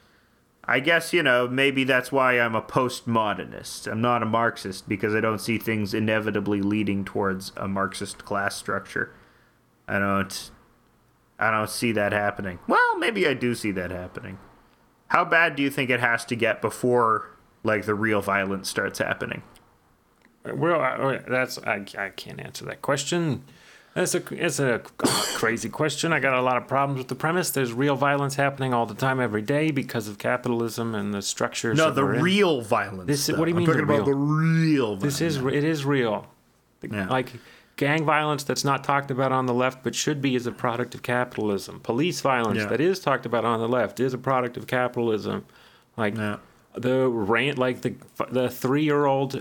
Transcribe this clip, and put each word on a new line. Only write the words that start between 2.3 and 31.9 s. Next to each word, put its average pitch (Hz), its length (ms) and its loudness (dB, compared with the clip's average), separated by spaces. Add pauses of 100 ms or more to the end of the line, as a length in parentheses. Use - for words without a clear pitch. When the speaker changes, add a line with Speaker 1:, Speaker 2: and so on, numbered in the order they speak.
Speaker 1:
I'm 117 160 2
a 110 60 0
postmodernist. 110 1300 -2
I'm 110 120 -4
not 120 200 2
a 113 40 0
Marxist, 110 640 -2
because 107 260 0
I 110 60 2
don't 110 200 2
see 113 160 -2
things 107 380 -2
inevitably 107 680 0
leading 98 460 0
towards 98 500 -4
a 101 100 -6
Marxist 98 600 -6
class 101 300 -2
structure. 104 540 -6 (760)
I 101 120 -2
don't, 98 520 -2 (880)
I 110 120 2
don't 107 200 0
see 117 220 0
that 104 200 0
happening. 101 540 -2
Well, 466 320 2
maybe 220 280 0
I 143 60 2
do 120 220 -2
see 110 160 -4
that 92 200 -4
happening. 92 460 -10 (680)
How 170 180 2
bad 165 320 2
do 143 60 0
you 139 80 2
think 135 180 -2
it 123 120 2
has 117 260 0
to 120 100 -4
get 110 240 2
before, 113 680 2 (320)
like, 107 240 0
the 107 80 0
real 107 260 0
violence 98 480 -2
starts 98 300 -2
happening? - 440 -4 (1040)
Speaker 2:
Well, 143 360 0
I, 131 340 0
I, - 120 -4
that's, 127 320 -2
I, 104 260 -4 (140)
I 98 120 -6
can't - 300 -14
answer - 260 -12
that - 160 -12
question. 143 600 0 (520)
That's 175 200 0
a, 180 160 -2
it's 143 300 -2
a 123 180 2
<coughs> - 200 -18 (380)
crazy 113 320 0
question. 151 440 -2
I 151 80 2
got 131 140 2
a 127 60 4
lot 127 160 2
of 120 120 -2
problems 139 300 0
with 127 100 -8
the 131 80 -4
premise. 170 340 0
There's 127 220 0
real 135 240 2
violence 143 400 2
happening 139 360 0
all 117 140 2
the 107 80 -8
time, 131 260 0
every 107 220 0
day, 147 300 0
because 123 360 -4
of 101 100 -12
capitalism 117 760 -2
and 104 180 -2
the 101 80 -2
structures - 560 -2
Speaker 1:
No, 160 100 6
Speaker 2:
that 139 100 0